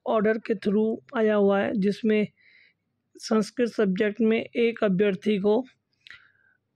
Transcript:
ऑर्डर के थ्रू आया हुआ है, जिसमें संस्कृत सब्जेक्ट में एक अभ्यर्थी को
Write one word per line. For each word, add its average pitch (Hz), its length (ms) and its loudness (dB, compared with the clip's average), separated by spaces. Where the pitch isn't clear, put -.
ऑर्डर 220 300 2
के 226 180 -4
थ्रू 208 320 0
आया 214 180 2
हुआ 202 240 4
है, - 200 -2
जिसमें 208 480 0
संस्कृत 220 540 -2
सब्जेक्ट 208 520 -2
में 220 180 2
एक 233 440 -2
अभ्यर्थी 202 560 0
को 214 240 0